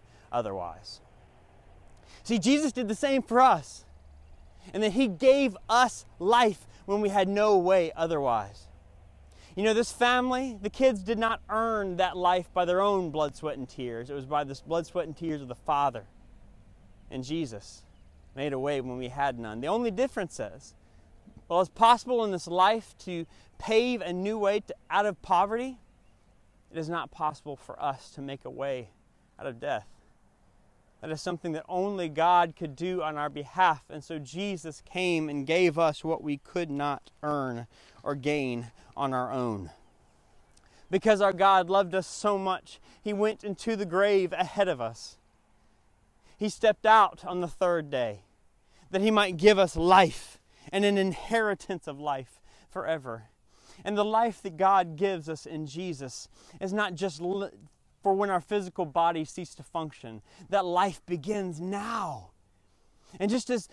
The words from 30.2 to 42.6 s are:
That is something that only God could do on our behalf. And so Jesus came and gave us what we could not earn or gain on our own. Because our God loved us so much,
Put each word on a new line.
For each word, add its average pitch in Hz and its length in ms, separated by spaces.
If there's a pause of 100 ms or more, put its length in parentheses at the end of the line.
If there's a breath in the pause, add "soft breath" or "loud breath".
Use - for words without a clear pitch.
That 151 100
is 156 120
something 175 300
that 151 160
only 185 400
God 170 480
could 156 180
do 180 280
on 151 140
our 147 140
behalf. 147 580
And 151 140
so 160 160
Jesus 160 640
came 175 460
and 143 180
gave 165 320
us 160 260
what 160 180
we 147 160
could 170 320
not 143 420 (100)
earn 131 440 (360 soft breath)
or 143 140
gain 131 560 (240 soft breath)
on 135 180
our 127 180
own. 113 380 (1200 soft breath)
Because 196 300
our 196 120
God 185 380
loved 190 240
us 190 120
so 208 300
much, 190 440 (200 soft breath)